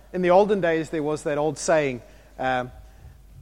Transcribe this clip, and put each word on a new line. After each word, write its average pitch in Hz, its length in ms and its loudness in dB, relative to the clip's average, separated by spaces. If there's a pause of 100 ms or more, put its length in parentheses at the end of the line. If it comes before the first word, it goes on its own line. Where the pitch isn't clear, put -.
(140)
in 180 80 -4
the 180 80 2
olden 196 320 4
days, 165 300 0
there 160 120 -2
was 151 200 -4
that 147 140 -4
old 147 200 -2
saying, 143 440 0 (380)
um, 127 320 -4 (720)